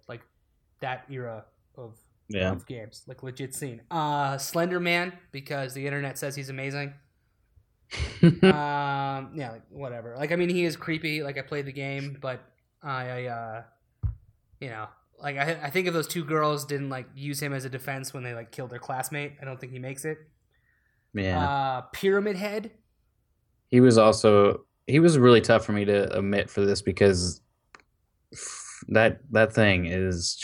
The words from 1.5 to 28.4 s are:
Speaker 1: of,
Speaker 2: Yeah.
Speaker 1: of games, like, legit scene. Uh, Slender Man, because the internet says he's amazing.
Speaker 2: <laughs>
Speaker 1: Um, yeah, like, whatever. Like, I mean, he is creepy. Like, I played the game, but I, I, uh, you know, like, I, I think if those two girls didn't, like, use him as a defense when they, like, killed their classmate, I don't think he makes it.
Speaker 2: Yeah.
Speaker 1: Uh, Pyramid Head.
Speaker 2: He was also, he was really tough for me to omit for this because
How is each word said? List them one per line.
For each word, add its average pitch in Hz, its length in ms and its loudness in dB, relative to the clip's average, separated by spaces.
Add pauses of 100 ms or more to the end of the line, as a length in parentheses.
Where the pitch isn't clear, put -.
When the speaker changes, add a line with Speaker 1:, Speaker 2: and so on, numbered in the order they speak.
Speaker 1:
of, 117 220 -18 (300)
Speaker 2:
Yeah. 95 240 -2
Speaker 1:
of 90 140 -10
games, 113 400 -16
like, 131 160 -20
legit 131 320 -12
scene. 120 360 -12
Uh, 147 480 -2
Slender 175 420 -2
Man, 175 320 -2 (200)
because 135 420 -8
the 135 120 -8
internet 139 320 -6
says 143 180 -6
he's 135 120 -10
amazing. 139 500 -8
Speaker 2:
<laughs> - 1200 -14
Speaker 1:
Um, 143 1120 2
yeah, 139 180 -8
like, 113 180 -18
whatever. 120 460 -12
Like, 147 160 -4
I 170 40 0
mean, 175 120 2
he 180 160 0
is 160 120 -2
creepy. 160 460 -4
Like, 139 160 -8
I 135 40 -6
played 143 240 -8
the 135 60 -10
game, 139 480 -8
but 127 200 -8 (420)
I, 127 260 -6
I, 123 180 -8
uh, 117 360 -10 (1000)
you 139 100 -12
know, 110 160 -12 (320)
like, 143 180 -8
I, 151 280 -2
I 143 60 -8
think 180 180 -2
if 170 60 0
those 160 120 -2
two 170 180 -6
girls 151 400 0
didn't, 139 260 -6
like, 127 240 -10
use 143 280 -8
him 143 100 -4
as 135 120 -6
a 135 40 -8
defense 131 460 -10
when 131 80 -12
they, 123 120 -10
like, 117 180 -14
killed 127 180 -12
their 120 80 -12
classmate, 143 600 -8
I - 40 -16
don't 131 160 -12
think 127 120 -14
he 127 60 -12
makes 135 260 -10
it. 156 140 -6 (960)
Speaker 2:
Yeah. 95 340 -2
Speaker 1:
Uh, 135 320 -2 (120)
Pyramid 196 440 0
Head. 208 340 -8 (1000)
Speaker 2:
He 123 100 6
was 123 180 8
also, 107 680 6 (220)
he 139 140 4
was 165 180 6
really 123 220 10
tough 110 240 4
for 107 80 -2
me 104 140 2
to 101 300 2
omit 101 340 0
for 104 140 0
this 98 180 0
because 92 580 2 (1500)